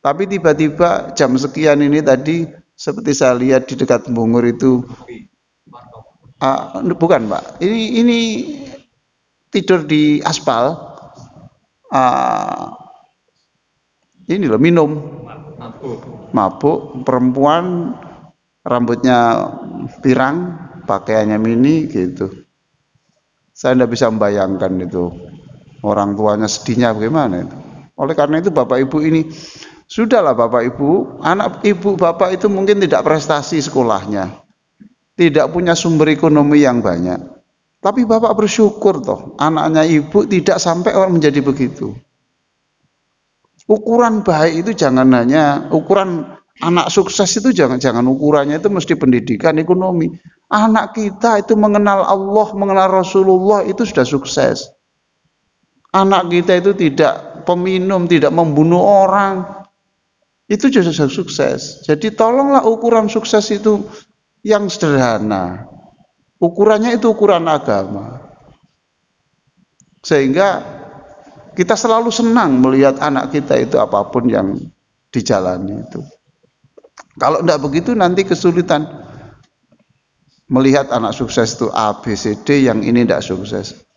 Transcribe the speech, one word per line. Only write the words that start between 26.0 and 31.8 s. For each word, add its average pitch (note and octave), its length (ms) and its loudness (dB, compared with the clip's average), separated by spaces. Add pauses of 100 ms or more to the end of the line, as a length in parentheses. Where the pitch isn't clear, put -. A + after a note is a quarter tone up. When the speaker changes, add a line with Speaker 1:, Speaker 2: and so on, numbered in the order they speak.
Speaker 1:
tuanya G#2+ 320 0
sedihnya A2+ 480 -2
bagaimana A2 480 -2
itu. - 160 -12 (400)
Oleh C#3+ 160 -2
karena D3 240 0
itu F3 160 -2
Bapak B2+ 320 0
Ibu D3+ 160 -2
ini, D#3+ 240 0 (640)
sudahlah G#3+ 480 0
Bapak A#2 240 0 (120)
Ibu, D#3+ 440 -2
anak F#3+ 480 -2
ibu G3 320 0